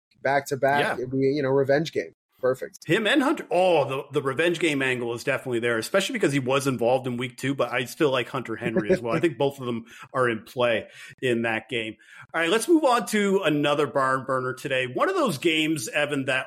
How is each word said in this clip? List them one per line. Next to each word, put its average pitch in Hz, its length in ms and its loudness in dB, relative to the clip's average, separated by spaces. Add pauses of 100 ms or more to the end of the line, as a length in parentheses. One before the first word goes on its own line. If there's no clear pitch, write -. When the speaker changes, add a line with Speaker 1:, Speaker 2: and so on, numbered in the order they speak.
(220)
Speaker 1:
Back 139 240 0
to 143 100 -4
back. 139 240 2
Speaker 2:
Yeah. 147 140 -2
Speaker 1:
It'd 127 160 -6
be, 131 80 -2
you 135 240 2
know, 131 80 0
revenge 139 420 2
game. 85 200 -6 (280)
Perfect. - 460 -2
Speaker 2:
Him 208 200 2
and 262 160 4
Hunter. 294 280 -2
Oh, 170 380 4
the, 135 140 -4 (100)
the 143 80 0
revenge 160 380 0
game 147 240 0
angle 123 320 -2
is 117 100 -10
definitely 127 360 -2
there, 117 180 2
especially 190 340 0
because 196 180 2
he 139 100 0
was 135 260 0
involved 127 400 2
in 123 100 -4
week 127 220 -8
two, 135 160 -2
but 123 180 -2
I 127 140 -2
still 143 240 2
like 127 180 0
Hunter 113 260 -6
Henry 117 360 -2
as 185 100 2
well. 120 160 -2
I 165 40 -2
think 160 180 0
both 139 220 -2
of 127 40 -10
them 117 220 -6 (260)
are 127 160 2
in 110 140 -2
play 120 460 0 (340)
in 120 200 0
that 113 280 -4
game. 110 260 -6 (380)
All 165 80 0
right, 165 80 0
let's 226 180 0
move 320 160 4
on 240 220 4
to 202 380 2
another 147 420 2
barn 131 400 0
burner 131 260 -2
today. 127 340 -4
One 214 220 -2
of 381 60 -2
those 247 240 0
games, 156 500 0
Evan, 143 380 -2
that 131 200 0